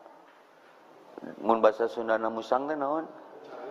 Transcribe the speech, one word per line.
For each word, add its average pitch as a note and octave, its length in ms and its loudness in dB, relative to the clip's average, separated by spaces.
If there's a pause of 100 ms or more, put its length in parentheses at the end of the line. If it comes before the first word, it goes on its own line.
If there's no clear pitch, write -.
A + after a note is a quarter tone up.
(1400)
Mun A2 240 4
basa A2 240 6
Sundana A2+ 400 0
musang A2+ 400 -2
teh D3+ 80 -4
naon? D3+ 320 -2 (640)